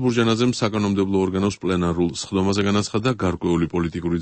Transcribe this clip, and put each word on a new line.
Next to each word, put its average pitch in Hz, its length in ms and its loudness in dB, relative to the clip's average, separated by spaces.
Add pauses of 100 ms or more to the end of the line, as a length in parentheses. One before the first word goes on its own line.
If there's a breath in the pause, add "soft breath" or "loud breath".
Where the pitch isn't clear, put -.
ბურჯანაძემ 117 500 2 (100)
საკანონმდებლო 101 640 0
ორგანოს 95 360 0
პლენარულ 87 480 0 (120)
სხდომაზე 98 480 0
განაცხადა, 104 400 0 (120)
გარკვეული 85 480 0
პოლიტიკური 85 520 -2